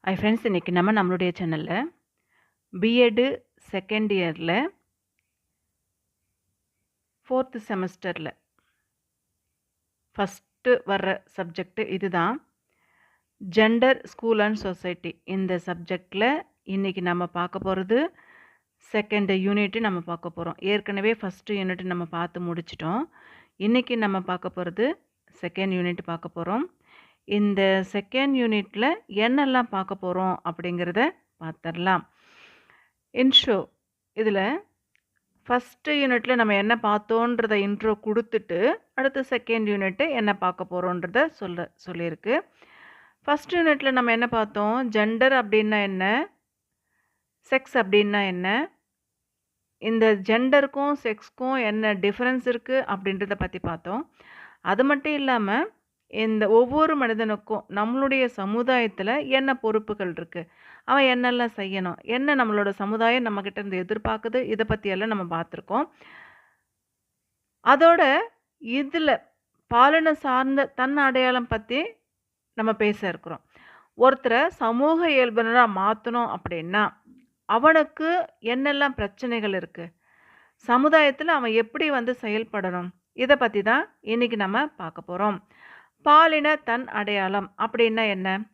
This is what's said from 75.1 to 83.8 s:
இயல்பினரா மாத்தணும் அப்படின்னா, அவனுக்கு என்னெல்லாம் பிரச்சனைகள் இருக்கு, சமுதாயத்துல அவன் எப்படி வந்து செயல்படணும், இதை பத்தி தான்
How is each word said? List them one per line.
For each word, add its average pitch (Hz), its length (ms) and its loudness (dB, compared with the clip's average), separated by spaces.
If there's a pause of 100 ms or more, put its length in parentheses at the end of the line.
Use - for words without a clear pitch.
இயல்பினரா 240 640 4
மாத்தணும் 220 560 -2
அப்படின்னா, 170 540 -2 (640)
அவனுக்கு 302 600 4 (340)
என்னெல்லாம் 277 560 0
பிரச்சனைகள் 214 540 -4
இருக்கு, 175 320 -10 (840)
சமுதாயத்துல 302 720 4
அவன் 226 240 0
எப்படி 294 260 -2
வந்து 247 320 -2
செயல்படணும், 202 640 -4 (240)
இதை 262 240 4
பத்தி 220 260 0
தான் 233 220 2 (160)